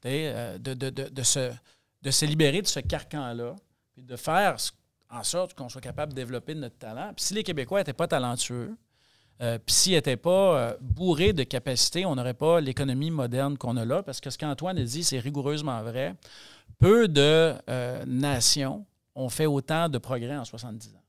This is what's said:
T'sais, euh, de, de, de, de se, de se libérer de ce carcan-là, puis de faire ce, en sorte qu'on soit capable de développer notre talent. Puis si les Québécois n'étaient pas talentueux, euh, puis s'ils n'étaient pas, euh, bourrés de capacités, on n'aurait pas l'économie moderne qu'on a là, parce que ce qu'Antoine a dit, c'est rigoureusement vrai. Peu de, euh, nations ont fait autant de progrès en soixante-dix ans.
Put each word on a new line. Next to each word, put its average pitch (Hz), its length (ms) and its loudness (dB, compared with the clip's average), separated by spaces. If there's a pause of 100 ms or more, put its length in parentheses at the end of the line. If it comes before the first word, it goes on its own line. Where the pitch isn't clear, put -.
T'sais, 143 340 -4
euh, 117 240 -8
de, 131 160 -8
de, 131 160 -6
de, 131 180 -8
de 131 140 -10
se, 123 300 0 (500)
de 139 80 -4
se 135 140 2
libérer 156 380 4
de - 40 -2
ce - 140 -2
carcan-là, 127 760 -6 (360)
puis 127 100 -20
de 127 140 -14
faire 160 440 2
ce, - 100 -2 (400)
en 120 140 -12
sorte 180 300 -2
qu'on 127 140 -12
soit 127 120 -14
capable 147 320 -8
de 127 40 -10
développer 127 380 -8
notre 131 240 -10
talent. 127 380 -12
Puis - 80 -4
si 190 100 -2
les 214 80 -4
Québécois 165 360 -2
n'étaient 175 140 -2
pas 165 140 -2
talentueux, 123 680 -2 (640)
euh, 117 180 -2
puis - 160 0
s'ils - 200 6
n'étaient 139 220 2
pas, 180 420 4
euh, 117 220 0
bourrés 170 520 2
de 156 100 2
capacités, 131 640 0
on 160 80 0
n'aurait 127 200 -2
pas 165 260 4
l'économie 135 500 -2
moderne 139 460 -2
qu'on 123 200 -4
a 113 80 -2
là, 143 180 0
parce 139 180 -10
que 135 100 -10
ce - 80 -10
qu'Antoine 156 400 -4
a 139 60 0
dit, 123 180 -6
c'est 135 160 0
rigoureusement 143 640 -4
vrai. 127 320 -6 (640)
Peu 226 300 8
de, 156 460 6 (140)
euh, 123 380 -4
nations 135 800 0 (300)
ont 127 140 -6
fait 156 180 0
autant 156 420 0
de 151 100 -2
progrès 127 380 -6
en 131 80 -8
soixante-dix 113 500 -14
ans. 90 140 -20